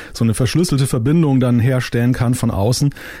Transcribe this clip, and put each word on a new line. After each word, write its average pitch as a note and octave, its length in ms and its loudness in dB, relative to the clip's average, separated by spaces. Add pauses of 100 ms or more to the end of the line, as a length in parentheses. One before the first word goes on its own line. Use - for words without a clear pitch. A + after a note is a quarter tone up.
(140)
so - 100 -4
eine A2+ 120 2
verschlüsselte C#3 520 0
Verbindung C#3 520 2
dann A#2+ 200 2
herstellen B2 540 0
kann B2 220 0
von A#2 160 -2
außen, B2 400 0 (300)